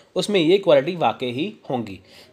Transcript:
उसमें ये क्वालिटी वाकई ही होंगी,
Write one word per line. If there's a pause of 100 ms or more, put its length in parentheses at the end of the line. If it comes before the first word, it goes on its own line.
(160)
उसमें
ये
क्वालिटी
वाकई
ही (180)
होंगी, (340)